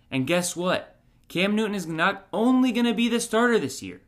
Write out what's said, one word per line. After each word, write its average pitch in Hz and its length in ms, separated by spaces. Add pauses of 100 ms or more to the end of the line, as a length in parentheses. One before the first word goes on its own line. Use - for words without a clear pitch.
And 131 160
guess 175 300
what? - 460 (260)
Cam 196 260
Newton 208 220
is 180 100
not 170 460
only 254 400
gonna 233 220
be 233 160
the 233 100
starter 233 400
this 135 240
year 92 240